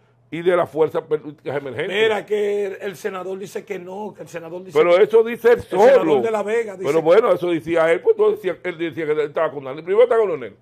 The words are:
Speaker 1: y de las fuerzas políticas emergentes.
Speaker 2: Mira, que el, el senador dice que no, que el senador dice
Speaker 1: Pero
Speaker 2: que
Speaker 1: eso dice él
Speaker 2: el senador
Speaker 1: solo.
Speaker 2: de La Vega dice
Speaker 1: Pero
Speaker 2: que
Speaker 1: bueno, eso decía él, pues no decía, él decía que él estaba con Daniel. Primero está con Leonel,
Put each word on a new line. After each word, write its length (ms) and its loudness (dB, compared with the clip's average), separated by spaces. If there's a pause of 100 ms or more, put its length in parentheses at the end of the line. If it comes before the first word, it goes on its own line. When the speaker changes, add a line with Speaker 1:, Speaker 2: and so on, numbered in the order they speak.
(300)
Speaker 1:
y 120 -10
de 140 2
las 140 0
fuerzas 320 -2
políticas 540 -8
emergentes. 400 -8
Speaker 2:
Mira, 300 0
que 400 -4
el, 140 -10
el 160 -10
senador 420 -10
dice 260 -12
que 140 -12
no, 360 -14
que 80 -18
el 60 -18
senador 360 -14
dice 120 -10
Speaker 1:
Pero 200 6
Speaker 2:
que 80 4
Speaker 1:
eso 180 6
dice 300 0
él 60 4
Speaker 2:
el 40 -10
senador 360 4
Speaker 1:
solo. 220 2
Speaker 2:
de 100 -2
La 120 -2
Vega 300 -4
dice 140 -10
Speaker 1:
Pero 120 0
Speaker 2:
que 60 0
Speaker 1:
bueno, 280 4
eso 160 -2
decía 440 0
él, 80 2
pues 160 2
no 140 2
decía, 320 -4
él 160 -8
decía 280 -6
que 60 0
él 80 0
estaba 320 -2
con 120 -12
Daniel. 200 -12
Primero 200 4
está 120 2
con 120 2
Leonel, 340 -8